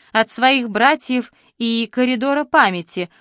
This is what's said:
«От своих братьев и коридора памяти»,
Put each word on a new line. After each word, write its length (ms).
«От 180
своих 400
братьев 640
и 320
коридора 540
памяти», 680